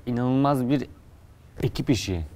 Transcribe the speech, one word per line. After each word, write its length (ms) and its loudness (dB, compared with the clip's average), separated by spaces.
inanılmaz 640 2
bir 180 0
ekip 260 -2
işi. 320 0